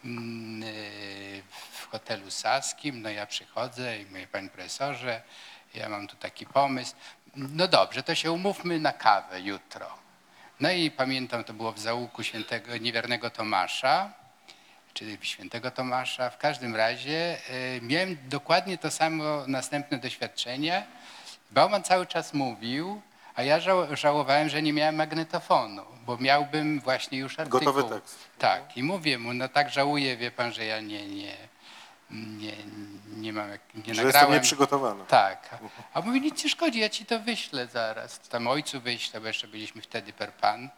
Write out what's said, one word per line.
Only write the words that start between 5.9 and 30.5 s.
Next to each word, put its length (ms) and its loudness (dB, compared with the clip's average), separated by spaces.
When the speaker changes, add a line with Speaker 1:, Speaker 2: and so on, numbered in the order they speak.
Speaker 1:
tu 80 -18
taki 300 -12
pomysł. 480 2
No 320 -2
dobrze, 360 6
to 120 -2
się 160 0
umówmy 480 0
na 140 2
kawę 480 2
jutro. 560 -8
No 120 4
i 200 2
pamiętam, 520 -2
to 100 -12
było 180 -4
w 80 -14
zaułku 440 -4
Świętego 540 -6
Niewiernego 520 -2
Tomasza. 840 2
Czy 240 -10
świętego 500 -6
Tomasza. 580 -2
W 80 -12
każdym 380 -2
razie, 640 0
e, 320 -4
miałem 360 0
dokładnie 480 2
to 140 -4
samo 560 0
następne 500 -2
doświadczenie. 880 -4
Bauman 320 6
cały 220 4
czas 280 -4
mówił, 680 -2
a 80 -2
ja 160 6
żał-, 360 4
żałowałem, 540 4
że 120 0
nie 120 2
miałem 220 4
magnetofonu, 840 0
bo 120 -2
miałbym 640 4
właśnie 380 0
już 220 -6
artykuł. 200 4
Speaker 2:
Gotowy 240 4
tekst. 340 -6
Speaker 1:
Tak, 380 2
i 60 -2
mówię 340 0
mu: 160 -4
"No 160 -2
tak 200 2
żałuję, 480 2
wie 140 -4
pan, 220 -2